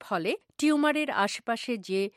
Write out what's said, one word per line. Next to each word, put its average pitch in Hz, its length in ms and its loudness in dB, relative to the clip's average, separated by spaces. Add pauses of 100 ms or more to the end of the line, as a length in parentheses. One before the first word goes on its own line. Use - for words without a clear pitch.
ফলে 190 360 -2 (220)
টিউমারের 302 520 2
আশেপাশে 226 680 -2
যে 190 380 -2